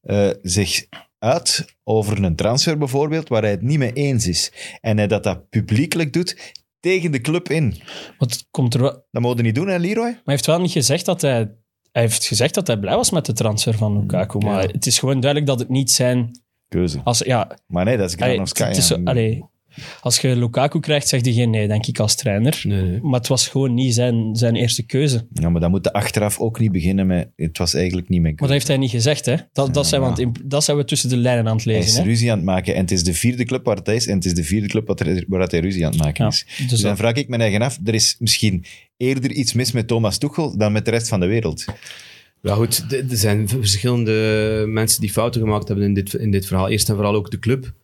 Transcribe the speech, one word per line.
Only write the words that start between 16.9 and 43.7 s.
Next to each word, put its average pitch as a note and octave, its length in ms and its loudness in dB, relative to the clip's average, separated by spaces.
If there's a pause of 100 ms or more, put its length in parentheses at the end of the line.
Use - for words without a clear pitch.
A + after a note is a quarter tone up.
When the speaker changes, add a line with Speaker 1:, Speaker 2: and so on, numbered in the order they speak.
Speaker 2:
als, A#2+ 140 2
ja. B2 480 -2
Speaker 1:
Maar F2+ 180 0
nee, A#2+ 120 2
dat F#2+ 140 0
is F2 60 -8
Speaker 2:
Allee, B2 140 0
Speaker 1:
Granovskaya. G#2 380 0
Speaker 2:
het F#2+ 100 0
is - 80 2
zo, D3 180 2
allee, A#2+ 400 0 (560)
als - 180 0
je B2+ 180 2
Lukaku B2+ 440 2
krijgt, D3 280 0
zeg B2+ 160 0
je B2+ 80 2
geen A#2+ 180 2
nee, G#2+ 180 0
denk G#2+ 180 0
ik, - 120 -4
als G#2+ 180 2
trainer. A2+ 480 0
Speaker 3:
Nee, G2 180 0
nee. F#2 200 0
Speaker 2:
Maar C3 160 0
het A#2 100 -4
was C3 200 0
gewoon C3+ 260 0
niet B2+ 200 0
zijn, A#2 420 0
zijn A#2 200 2
eerste A#2 300 0
keuze. C3 460 0
Speaker 1:
Ja, E2 160 -2
maar E2+ 120 2
dan E2+ 100 2
moet F#2 140 0
je - 80 -2
achteraf G2+ 480 0
ook A2+ 200 -2
niet A2 120 2
beginnen F#2 340 2
met... F2+ 300 0
Het D#2+ 220 -6
was F2 160 0
eigenlijk F2+ 340 -2
niet F2+ 120 2
mijn D#2+ 180 2
Speaker 2:
Maar C#3 100 0
dat C#3 100 2
Speaker 1:
keuze. A#2 80 -2
Speaker 2:
heeft - 20 -
hij C#3 80 2
niet B2 260 0
gezegd, B2 240 0
hè? A#2+ 80 2 (180)
Dat, C3+ 220 0
dat - 0 -
Speaker 1:
Ja, C#3+ 80 2
Speaker 2:
zijn C#3 180 0
we C3 80 0
Speaker 1:
maar A#2 100 0
Speaker 2:
aan B2 80 0
het A#2 120 -4
imp-, C3+ 120 -10
dat C#3+ 140 0
zijn D3 120 2
we C#3+ 80 0
tussen - 240 -2
de B2+ 80 0
lijnen A#2+ 320 2
aan A2+ 80 2
het A2 80 -2
Speaker 1:
Hij A2 100 2
Speaker 2:
lezen, G#2+ 160 2
Speaker 1:
is - 80 2
Speaker 2:
hè? A2+ 60 0
Speaker 1:
ruzie A#2 260 2
aan G#2+ 60 2
het F2+ 100 -2
maken F#2 280 0
en F#2 60 0
het F2 100 0
is F2+ 140 0
de F2 100 0
vierde A#2+ 300 0
club B2+ 200 -4
waar G#2+ 120 2
het F2+ 120 -6
is A2 180 0
en G2+ 80 0
het F2+ 100 0
is F2 100 0
de E2+ 100 0
vierde G#2 220 -2
club G#2+ 200 -2
wat G2 140 -2
er, F2 280 0
waar F#2 120 0
dat F#2 100 0
hij E2+ 100 0
ruzie F#2 240 0
aan D2 80 0
het D#2+ 80 0
maken D2+ 240 0
Speaker 2:
Ja, G#2 60 2
Speaker 1:
is. - 140 -4 (140)
Speaker 2:
dus C3 100 -4
Speaker 1:
Dus A#2 120 0
dan G2+ 100 0
Speaker 2:
dat G2+ 80 -2
Speaker 1:
vraag A#2 160 0
ik C#3+ 140 -4
me B2 80 -4
eigen G#2+ 260 2
af, C3+ 220 -2
er A2 100 0
is - 240 0
misschien G#2 460 0 (320)
eerder C3+ 340 0
iets C#3+ 220 -2
mis A#2+ 200 0
met A#2 160 0
Thomas A2+ 300 2
Tuchel C#3+ 380 -4
dan G#2 160 2
met G#2+ 120 0
de A2+ 60 0
rest A#2 180 0
van G2+ 120 0
de F2 60 2
wereld. G2 380 -2 (800)
Speaker 3:
Ja, G2+ 120 0
goed, A#2 340 0
d-, B2 40 -4
er B2+ 240 -4
zijn G#2 320 2
v-, A2+ 40 -2
verschillende A2 1120 0